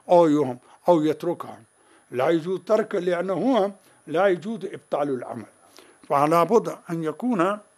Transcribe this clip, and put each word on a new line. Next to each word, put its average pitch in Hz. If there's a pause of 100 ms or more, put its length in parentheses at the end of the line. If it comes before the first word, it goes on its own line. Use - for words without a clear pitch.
أو 175
يوم 147 (300)
أو 170
يتركها، 147 (520)
لا 127
يجوز 175
ترك، 220
لأنه 185 (340)
لا 165
يجوز 190
إبطال 147
العمل، 120 (640)
فلا 156
بد 160 (140)
أن 165
يكون 196 (200)